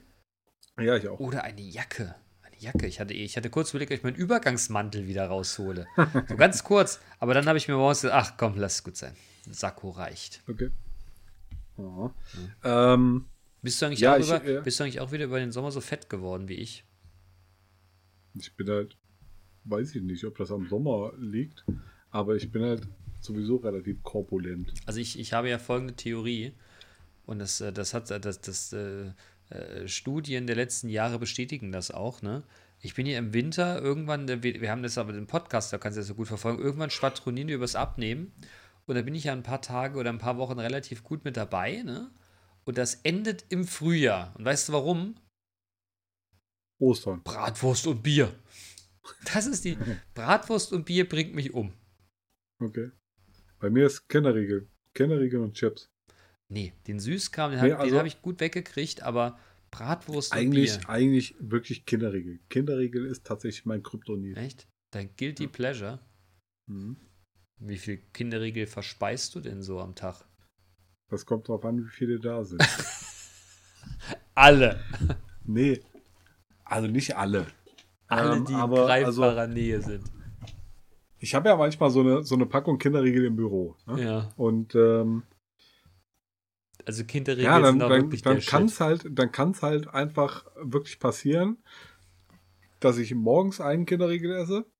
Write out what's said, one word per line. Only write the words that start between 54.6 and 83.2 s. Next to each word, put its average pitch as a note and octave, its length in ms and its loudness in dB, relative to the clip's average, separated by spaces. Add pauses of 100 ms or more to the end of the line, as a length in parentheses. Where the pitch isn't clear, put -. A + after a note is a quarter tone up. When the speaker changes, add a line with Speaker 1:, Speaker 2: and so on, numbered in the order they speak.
Speaker 1:
Kinderriegel C3 480 2
und G#2+ 120 -4
Chips. - 360 -4 (580)
Speaker 2:
Nee, G2 260 -8 (140)
den G#2 120 -6
Süßkram, D3+ 520 -4
den C3 100 0
Speaker 1:
Nee, B2+ 100 8
Speaker 2:
hab, D3+ 80 0
Speaker 1:
also C3+ 120 2
Speaker 2:
den C3+ 80 6
hab D#3 60 2
ich - 160 -8
gut F3+ 180 -6
weggekriegt, E3 640 -4
aber A#2+ 360 -2 (320)
Bratwurst D3 600 -6
und - 60 -2
Speaker 1:
Eigentlich, B2+ 420 4
Speaker 2:
Bier. F#2 100 -12
Speaker 1:
eigentlich B2+ 500 4
wirklich A#2 460 -4
Kinderriegel. G2 540 -2 (100)
Kinderriegel C3 560 -2
ist C3 200 -10
tatsächlich G#2+ 400 -8
mein G#2+ 180 -4
Kryptonit. G2 540 -10
Speaker 2:
Echt? - 300 -12 (240)
Dein G2 260 -10
Guilty D3 280 -6
Speaker 1:
Ja. C3 40 -6
Speaker 2:
Pleasure? B2 500 -6 (680)
Speaker 1:
Mhm. G#2 300 -10 (640)
Speaker 2:
Wie G#2 180 -10
viel G2 200 -8 (160)
Kinderriegel A2+ 540 -4
verspeist - 680 -6
du F3 40 -10
denn G2 240 -10
so F#2+ 160 -8
am F2+ 160 -10
Tag? - 300 -10 (840)
Speaker 1:
Das - 160 -6
kommt A2 220 -4
drauf A2 180 -4
an, A#2 200 -2
wie A2+ 40 -14
viele A#2+ 300 -4
da A#2 240 -4
sind. F2 180 0
Speaker 2:
<laughs> - 1700 -6
Alle. C3+ 480 10 (640)
Speaker 1:
Nee. B2 340 2 (840)
Also A2 240 -2
nicht A#2+ 280 0
alle. G2+ 320 0 (600)
Speaker 2:
Alle, A#2 300 2
Speaker 1:
Ähm, B2 80 0
Speaker 2:
die C3 80 -4
Speaker 1:
aber, B2+ 280 4
Speaker 2:
in B2+ 60 8
greifbarer B2 540 4
Speaker 1:
also, A#2 120 -4
Speaker 2:
Nähe A2+ 280 0
sind. G2+ 220 -6 (1160)
Speaker 1:
ich - 160 -6
habe D3 140 4
ja G3+ 60 10
manchmal D3+ 360 4
so C3 100 8
eine, C3 220 6
so C3+ 120 0
eine B2+ 100 6
Packung C#3 340 2
Kinderriegel B2+ 460 4